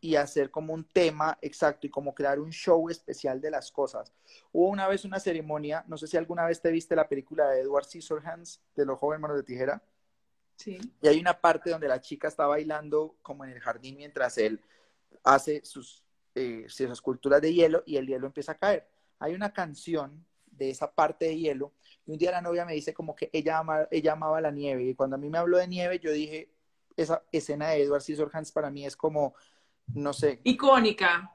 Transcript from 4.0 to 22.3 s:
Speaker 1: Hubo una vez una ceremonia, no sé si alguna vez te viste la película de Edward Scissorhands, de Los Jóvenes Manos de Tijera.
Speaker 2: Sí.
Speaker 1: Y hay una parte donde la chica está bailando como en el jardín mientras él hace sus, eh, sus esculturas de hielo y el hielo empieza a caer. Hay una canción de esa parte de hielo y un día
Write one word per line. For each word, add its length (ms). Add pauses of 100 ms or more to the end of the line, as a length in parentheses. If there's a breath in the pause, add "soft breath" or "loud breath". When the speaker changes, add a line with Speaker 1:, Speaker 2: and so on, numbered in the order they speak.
Speaker 1:
Hubo 160
una 200
vez 160
una 160
ceremonia, 680
no 80
sé 100
si 100
alguna 300
vez 140
te 100
viste 260
la 120
película 420
de 120
Edward 220
Scissorhands, 760 (160)
de 100
Los 140
Jóvenes 200
Manos 160
de 60
Tijera. 400 (760)
Speaker 2:
Sí. 220 (220)
Speaker 1:
Y 80
hay 120
una 200
parte 300
donde 180
la 120
chica 280
está 180
bailando 760
como 220
en 60
el 100
jardín 360
mientras 420
él 220 (640)
hace 400
sus, 400 (300)
eh, 340
sus 220
esculturas 520
de 100
hielo 340
y 100
el 100
hielo 200
empieza 260
a 60
caer. 300 (300)
Hay 160
una 180
canción 720 (220)
de 240
esa 220
parte 340
de 120
hielo 340 (340 soft breath)
y 60
un 60
día 140